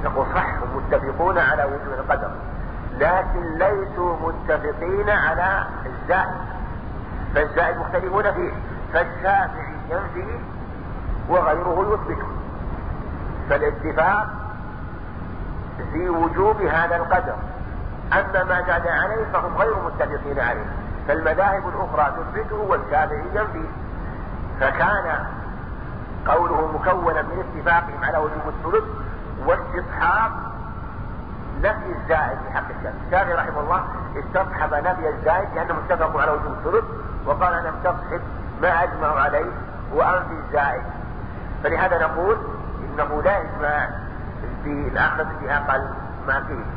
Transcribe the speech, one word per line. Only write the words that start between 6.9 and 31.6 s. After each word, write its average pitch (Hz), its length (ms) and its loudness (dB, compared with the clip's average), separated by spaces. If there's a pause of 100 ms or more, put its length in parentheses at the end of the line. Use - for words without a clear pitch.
فالزائد 156 420 2
مختلفون 185 540 2
فيه، 175 200 0 (420)
فالشافعي 175 800 2 (140)
ينفي 180 500 -4 (920)
وغيره 175 640 4
يثبته، - 340 -2 (1200)
فالاتفاق 156 800 2 (1700)
في 180 160 0
وجوب 185 520 4
هذا 170 340 4
القدر، 170 400 2 (800)
أما 190 300 4
ما 180 240 2
زاد 170 200 2
عليه 190 460 2
فهم 175 240 0
غير 214 180 4 (100)
متفقين 143 540 -2
عليه، 117 260 0 (420)
فالمذاهب 165 600 4
الأخرى 151 500 2
تثبته 214 380 -4
والشافعي 151 680 2 (100)
ينفيه، 202 340 -2 (880)
فكان 165 680 2 (1000)
قوله 160 460 4
مكونا 170 480 2
من 170 220 -2
اتفاقهم 170 600 2
على 156 140 0
وجوب 151 300 0
الثلث 180 360 2 (600)
واستصحاب 180 880 2 (1300)
نفي 185 420 0